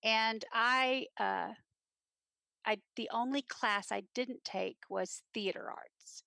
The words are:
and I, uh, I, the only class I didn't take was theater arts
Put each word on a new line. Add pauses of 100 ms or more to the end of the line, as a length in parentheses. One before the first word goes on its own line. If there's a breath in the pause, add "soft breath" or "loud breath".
and
I, (100)
uh, (1120)
I, (140)
the
only
class
I (100)
didn't
take (120)
was (100)
theater
arts